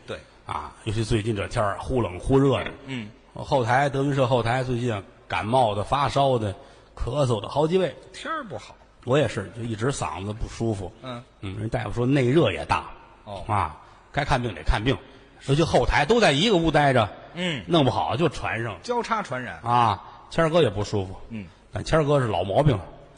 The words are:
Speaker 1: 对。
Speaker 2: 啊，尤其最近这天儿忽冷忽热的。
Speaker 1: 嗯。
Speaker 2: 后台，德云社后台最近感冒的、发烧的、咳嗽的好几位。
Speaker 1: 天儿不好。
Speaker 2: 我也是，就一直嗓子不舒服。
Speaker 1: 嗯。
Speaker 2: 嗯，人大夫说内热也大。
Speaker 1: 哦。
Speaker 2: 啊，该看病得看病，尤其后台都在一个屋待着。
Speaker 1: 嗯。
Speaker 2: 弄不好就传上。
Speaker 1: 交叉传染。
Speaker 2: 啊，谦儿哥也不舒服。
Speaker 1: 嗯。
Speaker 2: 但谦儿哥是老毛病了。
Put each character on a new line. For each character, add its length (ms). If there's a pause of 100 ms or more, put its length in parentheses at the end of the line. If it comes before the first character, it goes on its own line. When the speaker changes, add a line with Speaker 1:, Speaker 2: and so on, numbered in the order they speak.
Speaker 1:
对。 100 (280)
Speaker 2:
啊， 260 (140)
尤 80
其 100
最 180
近 140
这 120
天 160
儿 160
忽 220
冷 180
忽 200
热 240
的。 80 (140)
Speaker 1:
嗯。 240 (240)
Speaker 2:
后 320
台， 240
德 140
云 120
社 120
后 160
台 200
最 160
近 240 (240)
感 180
冒 300
的、 80
发 240
烧 300
的、 160 (420)
咳 300
嗽 160
的 80
好 180
几 100
位。 180 (180)
Speaker 1:
天 180
儿 120
不 140
好。 180 (300)
Speaker 2:
我 120
也 100
是， 300
就 60
一 120
直 160
嗓 340
子 60
不 160
舒 260
服。 280
Speaker 1:
嗯。 220 (180)
Speaker 2:
嗯， 180
人 80
大 180
夫 60
说 140
内 240
热 220
也 140
大。 200 (400)
Speaker 1:
哦。 220
Speaker 2:
啊， 280 (380)
该 100
看 180
病 120
得 100
看 200
病， 140 (500)
尤 80
其 80
后 220
台 200
都 160
在 100
一 180
个 60
屋 160
待 220
着。 160 (240)
Speaker 1:
嗯。 340
Speaker 2:
弄 160
不 80
好 240
就 140
传 340
上。 180
Speaker 1:
交 220
叉 180
传 200
染。 200
Speaker 2:
啊， 420 (260)
谦 140
儿 60
哥 120
也 80
不 140
舒 220
服。 100 (140)
Speaker 1:
嗯。 180 (240)
Speaker 2:
但 120
谦 160
儿 40
哥 160
是 80
老 160
毛 180
病 140
了。 80 (340)